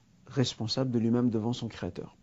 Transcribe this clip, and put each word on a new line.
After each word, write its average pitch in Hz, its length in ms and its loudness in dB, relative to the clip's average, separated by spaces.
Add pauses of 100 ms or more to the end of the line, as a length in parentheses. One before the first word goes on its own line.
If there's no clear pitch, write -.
(260)
responsable 127 640 0
de 117 80 2
lui-même 120 320 4
devant 110 220 0
son 120 160 -6
Créateur. - 540 -10